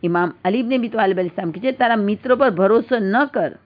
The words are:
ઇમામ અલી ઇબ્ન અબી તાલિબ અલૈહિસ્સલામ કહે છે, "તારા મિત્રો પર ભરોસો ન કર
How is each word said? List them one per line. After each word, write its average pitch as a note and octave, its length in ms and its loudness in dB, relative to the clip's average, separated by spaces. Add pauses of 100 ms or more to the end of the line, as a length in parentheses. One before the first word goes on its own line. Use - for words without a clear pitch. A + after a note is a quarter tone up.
ઇમામ F3 300 0 (120)
અલી G3 140 0
ઇબ્ન B3+ 160 -2
અબી A#3+ 140 -2
તાલિબ G#3 280 0
અલૈહિસ્સલામ F3+ 340 -4
કહે E3+ 100 -10
છે, B3+ 120 -2
"તારા A#3 240 0
મિત્રો G#3+ 400 0
પર C4 140 2
ભરોસો A3 480 2
ન G#3+ 260 0
કર G#3 420 -4